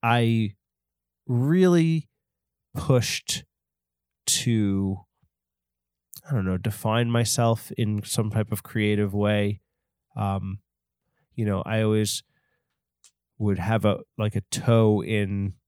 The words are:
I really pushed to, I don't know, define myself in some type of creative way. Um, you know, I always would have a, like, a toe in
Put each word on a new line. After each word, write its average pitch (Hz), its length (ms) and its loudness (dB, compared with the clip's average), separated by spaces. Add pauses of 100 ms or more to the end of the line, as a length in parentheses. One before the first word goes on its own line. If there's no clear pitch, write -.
I 113 520 2 (720)
really 165 800 2 (680)
pushed - 680 0 (800)
to, 98 760 0 (1300)
I 147 60 -4
don't 98 120 -2
know, 92 100 -2
define 110 540 -2
myself 117 640 0
in 104 320 -2
some 107 260 -4
type 107 220 -2
of 101 100 -8
creative 104 500 0
way. 104 480 0 (560)
Um, 98 440 -4 (760)
you 113 100 -4
know, 101 220 0
I 110 160 -2
always 107 400 0 (1160)
would 101 200 -2
have 104 260 0
a, 104 160 2 (160)
like, 107 200 -4
a 104 140 -4
toe 110 520 4
in 101 520 -4 (140)